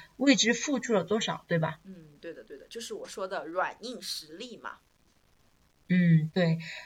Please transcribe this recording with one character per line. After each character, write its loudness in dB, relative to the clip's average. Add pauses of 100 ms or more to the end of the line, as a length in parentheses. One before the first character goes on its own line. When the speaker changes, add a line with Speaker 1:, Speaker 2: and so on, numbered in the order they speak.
(180)
Speaker 1:
为 6
之 2
付 -2
出 -2
了 2
多 0
少， -6
对 2
吧？ -2
Speaker 2:
嗯， -20 (120)
对 -16
的， -18
对 -20
的， -20
就 -14
是 -12
我 -12
说 -8
的 -6
软 -4
硬 -12
实 -10
力 -14
嘛。 -14 (1120)
Speaker 1:
嗯， 6
对。 2 (260)